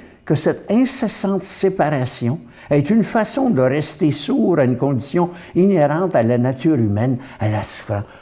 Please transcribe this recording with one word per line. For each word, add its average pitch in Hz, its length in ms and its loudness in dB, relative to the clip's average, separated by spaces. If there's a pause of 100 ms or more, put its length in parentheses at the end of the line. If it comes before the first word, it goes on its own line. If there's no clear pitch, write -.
(260)
que 156 100 2
cette - 340 -2
incessante 202 760 0
séparation 151 960 -2 (300)
est 147 220 2
une 220 120 4
façon 240 460 0
de 135 120 2
rester 143 500 0
sourd 190 480 0
à 135 60 4
une 123 120 2
condition 143 540 -2 (240)
inhérente 170 600 2
à 127 60 4
la 120 160 2
nature 131 380 0
humaine, 117 420 0 (220)
à 107 100 -2
la 107 140 -4
souffrance. 101 400 -6 (180)